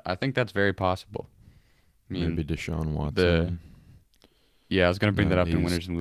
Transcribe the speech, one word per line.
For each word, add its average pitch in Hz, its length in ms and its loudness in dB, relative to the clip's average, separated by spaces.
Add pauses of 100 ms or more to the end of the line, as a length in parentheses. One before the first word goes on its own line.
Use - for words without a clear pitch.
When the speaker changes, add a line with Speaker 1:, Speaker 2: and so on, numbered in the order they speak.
Speaker 1:
I 90 100 -4
think 131 200 -4
that's - 180 -2
very 101 220 2
possible. - 540 -4 (840)
I 95 40 -8
mean, 82 220 -2
Speaker 2:
Maybe 80 180 -4
Deshaun 80 300 -6
Speaker 1:
the 78 60 -2
Speaker 2:
Watson. 85 720 2 (1080)
Speaker 1:
Yeah, 92 180 4
I - 20 6
was 90 100 0
gonna 104 140 2
bring 98 180 2
Speaker 2:
Now 92 60 2
Speaker 1:
that 90 60 4
up 85 60 0
in 82 80 0
Speaker 2:
he's 87 80 2
Speaker 1:
winners 87 240 -2
and 85 120 -4